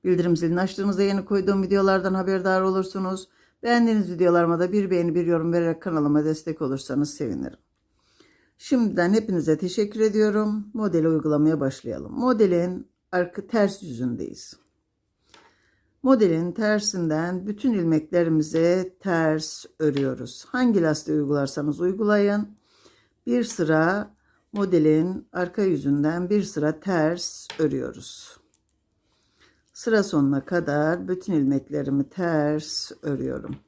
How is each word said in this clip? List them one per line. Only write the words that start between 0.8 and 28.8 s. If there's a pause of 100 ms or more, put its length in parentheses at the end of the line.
yeni
koyduğum
videolardan
haberdar
olursunuz. (340)
Beğendiğiniz
videolarıma
da
bir
beğeni,
bir
yorum
vererek
kanalıma
destek
olursanız
sevinirim. (1040)
Şimdiden
hepinize
teşekkür
ediyorum.
Modeli
uygulamaya
başlayalım.
Modelin (220)
arka
ters
yüzündeyiz. (1500)
Modelin
tersinden
bütün
ilmeklerimize
ters (140)
örüyoruz.
Hangi
lastiği
uygularsanız
uygulayın. (680)
Bir
sıra (380)
modelin
arka
yüzünden
bir
sıra
ters (100)
örüyoruz. (1300)